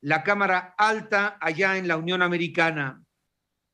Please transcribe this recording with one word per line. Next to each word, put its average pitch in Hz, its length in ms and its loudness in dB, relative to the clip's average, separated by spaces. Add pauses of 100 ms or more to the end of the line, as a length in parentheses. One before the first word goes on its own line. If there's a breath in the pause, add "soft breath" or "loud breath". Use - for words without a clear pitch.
la 156 240 0
Cámara 190 520 0
Alta 214 640 0
allá 180 360 0
en 185 100 -4
la 165 100 0
Unión 180 240 -2
Americana. 165 800 0 (720)